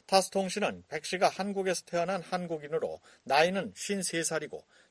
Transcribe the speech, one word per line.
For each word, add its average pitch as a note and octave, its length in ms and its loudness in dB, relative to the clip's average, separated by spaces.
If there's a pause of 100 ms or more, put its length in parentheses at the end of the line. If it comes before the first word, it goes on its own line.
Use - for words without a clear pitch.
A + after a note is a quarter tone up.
타스 F#3+ 240 4
통신은 F3+ 580 -2
백 D3+ 160 -6
씨가 F#3 240 2
한국에서 F#3+ 560 -2
태어난 F3 360 -2
한국인으로 D#3 800 -4 (240)
나이는 D3+ 540 4
쉰세 E3+ 480 -2
살이고 D3+ 400 -4 (260)